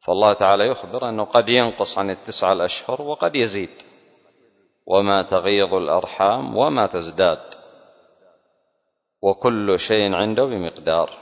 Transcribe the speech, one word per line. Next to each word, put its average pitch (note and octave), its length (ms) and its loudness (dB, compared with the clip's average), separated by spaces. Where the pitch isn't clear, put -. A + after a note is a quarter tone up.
فالله G2+ 260 4
تعالى G2+ 340 4
يخبر B2 420 -6
أنه G#2+ 160 -4
قد A2+ 240 4
ينقص A#2 500 0
عن G2 120 -2
التسعة F#2+ 420 -2
الأشهر F#2 500 -4
وقد D3+ 340 -4
يزيد، G2+ 340 -2
وما G2 360 2
تغيض F#2+ 520 0
الأرحام G2 840 0
وما B2+ 300 2
تزداد، E2+ 560 -2
وكل G2+ 560 0
شيء G#2 360 2
عنده G#2+ 300 0
بمقدار E2 680 -2